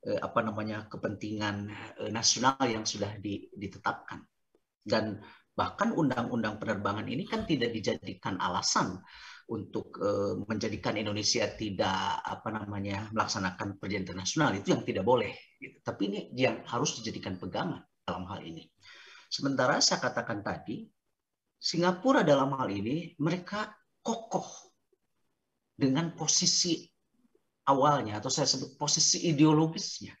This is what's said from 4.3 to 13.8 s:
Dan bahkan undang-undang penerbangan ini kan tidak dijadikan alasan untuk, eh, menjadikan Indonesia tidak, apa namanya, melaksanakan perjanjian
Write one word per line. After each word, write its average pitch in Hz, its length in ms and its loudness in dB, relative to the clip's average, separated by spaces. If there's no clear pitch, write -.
Dan 107 360 0
bahkan - 400 0
undang-undang 117 640 0
penerbangan 101 480 -2
ini 160 240 -4
kan 220 160 -2
tidak 151 300 0
dijadikan - 640 -4
alasan 92 560 0
untuk, - 540 -6
eh, 101 320 0
menjadikan 110 480 -2
Indonesia 104 480 0
tidak, 98 720 -2
apa 117 260 -6
namanya, 101 600 -6
melaksanakan 101 680 -2
perjanjian 98 300 -4